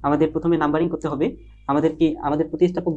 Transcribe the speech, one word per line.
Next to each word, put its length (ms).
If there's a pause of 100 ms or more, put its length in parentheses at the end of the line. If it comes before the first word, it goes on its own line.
আমাদের 300
প্রথমে 260
numbering 320
করতে 180
হবে। 300 (300)
আমাদের 280
কি, 200 (120)
আমাদের 240
প্রতিস্থাপক 460